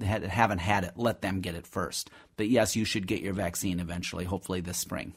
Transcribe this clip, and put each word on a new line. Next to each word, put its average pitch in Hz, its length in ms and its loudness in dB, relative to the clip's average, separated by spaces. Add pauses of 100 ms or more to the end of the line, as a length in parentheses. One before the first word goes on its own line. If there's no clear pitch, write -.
ha-, 104 240 0
haven't 101 320 4
had 98 240 2
it, 87 120 -6
let 117 260 0
them 95 200 0
get 85 140 -4
it - 120 -12
first. - 420 -4 (260)
But 107 140 0
yes, 117 260 6
you 110 100 2
should 101 220 -2
get 107 140 -2
your 95 120 -4
vaccine 90 460 -2
eventually, 87 460 -4
hopefully 92 360 -4
this 85 180 -6
spring. - 380 -8